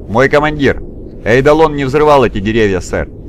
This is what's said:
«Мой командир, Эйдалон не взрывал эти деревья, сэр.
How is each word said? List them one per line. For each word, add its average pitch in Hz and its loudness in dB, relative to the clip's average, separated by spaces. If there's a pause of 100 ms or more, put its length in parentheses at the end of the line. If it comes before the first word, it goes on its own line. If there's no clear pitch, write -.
«Мой 127 2
командир, 147 0 (440)
Эйдалон 147 4
не 143 -4
взрывал 143 4
эти 107 -2
деревья, 104 0
сэр. 82 -6 (200)